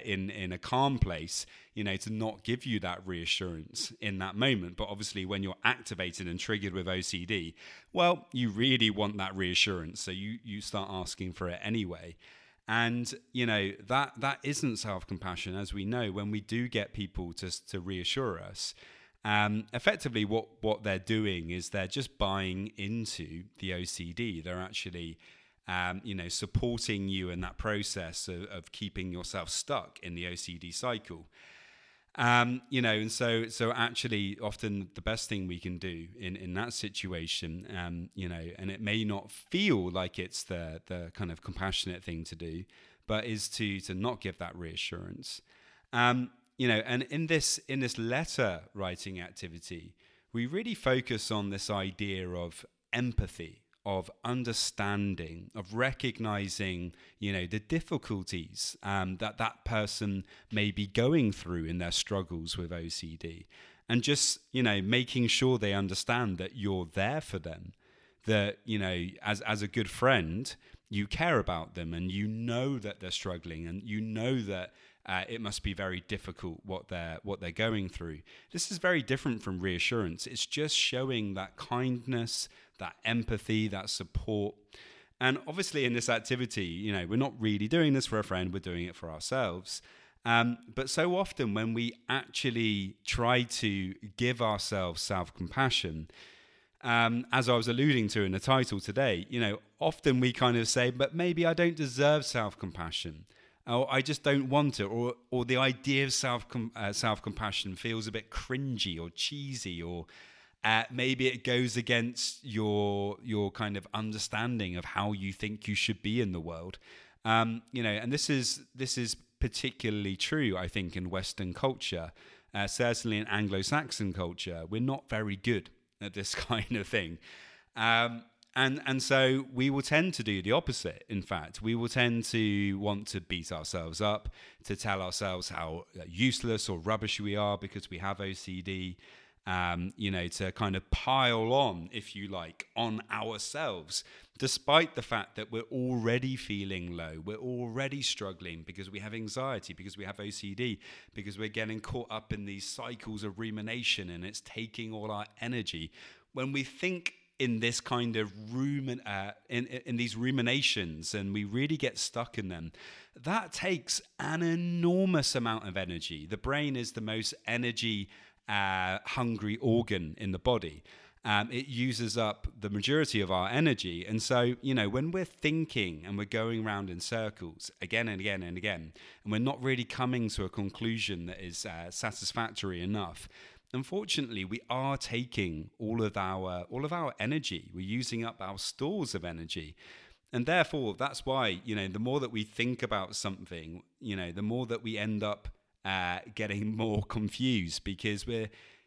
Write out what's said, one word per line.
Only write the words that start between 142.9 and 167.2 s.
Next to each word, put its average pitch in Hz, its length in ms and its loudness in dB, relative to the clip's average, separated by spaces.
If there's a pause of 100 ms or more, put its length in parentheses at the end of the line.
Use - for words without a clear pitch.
ourselves, 107 920 -4 (340)
despite 151 560 6
the 120 80 -4
fact - 340 -4
that 107 140 -8
we're 117 120 -4 (100)
already 127 640 2
feeling 95 600 -4
low, 80 280 -8
we're 107 120 -6
already 127 640 -4
struggling 87 600 -4
because 92 280 -12
we 101 80 -10
have 104 160 -8
anxiety, 113 580 -4
because 92 240 -12
we 101 80 -10
have 98 160 -8
O 104 100 -6
C 98 240 -8
D, 110 260 -2 (340)
because 101 240 -10
we're 110 100 -4
getting 110 320 -4
caught 113 300 -6
up 110 220 -6
in 104 120 -4
these 98 240 -8
cycles 110 540 -8
of 101 160 -6
rumination 107 720 -2
and 87 140 -8
it's 104 160 -8
taking 113 520 -8
all 107 180 -6
our 104 160 -4 (140)
energy. 110 520 -4 (400)
When 131 200 -4
we 139 100 0
think 180 520 -4 (240)
in 120 220 2
this 117 200 2
kind 120 360 0
of 107 160 0 (200)
rumin-, 135 540 0
uh, 101 240 -4 (180)
in, 120 180 0
in 127 300 -4
these 117 200 0
ruminations 117 960 2
and 98 180 -2
we 104 120 0
really 135 320 0
get 127 200 0
stuck - 400 -4
in 104 120 -2
them, 82 240 -8 (440)
that 175 360 -2
takes 175 500 -2 (160)
an 160 240 0
enormous 175 920 4
amount 113 300 0
of 92 100 -4
energy. 85 500 -4
The 87 100 -4
brain 139 400 0
is 120 160 -4
the 117 80 -6
most 110 340 -2 (120)